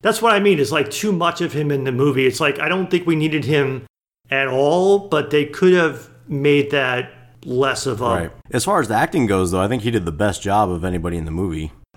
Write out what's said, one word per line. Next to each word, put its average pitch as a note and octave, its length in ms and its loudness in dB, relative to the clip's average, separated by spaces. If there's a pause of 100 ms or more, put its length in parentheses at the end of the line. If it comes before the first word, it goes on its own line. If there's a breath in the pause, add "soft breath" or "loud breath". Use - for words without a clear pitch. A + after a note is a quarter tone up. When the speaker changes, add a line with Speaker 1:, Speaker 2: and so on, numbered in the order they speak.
Speaker 1:
That's A3 160 0
what A3+ 140 4
I G3+ 60 4
mean, G3 180 4
is, C3+ 140 0
like, D3+ 180 0
too G#3+ 220 -4
much E3+ 300 0
of D3 120 -4
him D3 160 -2
in C#3 140 -2
the C3 80 -2
movie. C3 340 2
It's B2+ 140 0
like, C#3+ 200 0
I D#3 80 -4
don't F3+ 220 -2
think F3 160 0
we E3 100 2
needed D#3 300 -2
him C3 400 0 (460)
at C3+ 160 0
all, E3 500 2
but F3+ 320 -2
they D3 160 2
could F3+ 280 4
have D#3+ 360 0 (180)
made C#3+ 440 2
that B2+ 400 -2 (340)
less C3 400 -2
of A#2+ 160 -4
a B2 40 -2
Speaker 2:
Right. G2 260 -2 (180)
As B2 160 -2
far G3 140 2
as A#2 80 0
the G#2+ 80 -2
acting C#3 320 0
goes, F#2 240 2
though, F#2 100 0
I G2+ 60 0
think G#2 160 -2
he A#2+ 80 -2
did G#2 140 0
the E2 60 -4
best F#2+ 300 -2
job G2 300 0
of E2+ 120 -4
anybody F2 340 -4
in D#2+ 80 -6
the D#2+ 60 -8
movie. D#2+ 400 -4 (260)